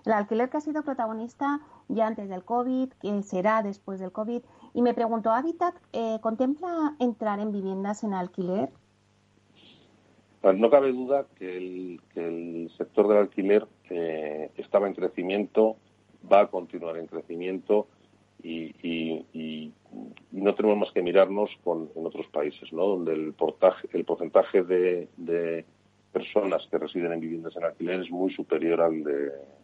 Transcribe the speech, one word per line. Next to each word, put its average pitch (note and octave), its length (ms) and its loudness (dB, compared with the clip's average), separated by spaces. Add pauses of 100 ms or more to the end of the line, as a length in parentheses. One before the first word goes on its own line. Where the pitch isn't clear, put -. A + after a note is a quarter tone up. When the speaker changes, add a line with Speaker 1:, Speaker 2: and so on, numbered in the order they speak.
Speaker 1:
El A3 80 2
alquiler A3 380 2
que D4+ 60 -4
ha D4 40 -2
sido D4+ 220 -4
protagonista B3+ 760 -4 (300)
ya A3 160 2
antes G#3+ 240 -4
del F3+ 140 -8
covid, B3+ 460 0 (120)
que G3+ 220 -2
será G#3 400 2
después G3 360 -8
del F3+ 120 -8
covid. A#3+ 320 -4 (320)
Y A#3+ 80 2
me A#3+ 100 4
pregunto, A3+ 380 0
¿Habitat, E4+ 420 0 (180)
eh, A3 300 -2
contempla D4+ 760 -2
entrar G#3+ 400 -2
en G#3+ 120 -2
viviendas G3 520 -4
en G#3 100 -2
alquiler? F#3 560 -2 (1700)
Speaker 2:
Pues F#2+ 180 8
no A#2 100 6
cabe C3+ 240 6
duda C3 320 -2 (100)
que F#2 220 -8
el, F#2 440 -10 (120)
que E2+ 140 -6
el E2 500 -6
sector - 300 2
del G#2 100 6
alquiler, G2+ 500 2 (220)
eh, D#2 640 -4
estaba G2+ 320 0
en F#2+ 60 -2
crecimiento, F#2+ 840 0 (540)
va G2 100 8
a G2 60 2
continuar E2+ 500 -8
en E2 100 -10
crecimiento F2+ 800 -2 (560)
y, E2 320 -10 (120)
y, E2 460 -4
y, D#2 400 -10 (580)
y F#2+ 100 -8
no G2+ 120 6
tenemos G#2+ 240 4
más G#2 140 -2
que F#2+ 100 0
mirarnos F#2+ 480 4 (140)
con, E2 320 -2
en E2 100 -6
otros E2 220 -8
países, D2+ 440 -6
¿no? E2 140 0
Donde F2 280 0
el D#2 200 -4
portaje-, - 600 2
el E2+ 120 -2
porcentaje E2+ 580 2
de, F2+ 440 0 (100)
de E2 480 -4 (460)
personas G2 580 0
que E2 80 -2
residen E2+ 360 -2
en E2 60 -4
viviendas E2 360 -8
en E2+ 80 -6
alquiler E2+ 380 -4
es E2+ 100 -10
muy F2+ 220 0
superior E2 480 0
al D#2+ 220 2
de, C#2+ 280 -2 (320)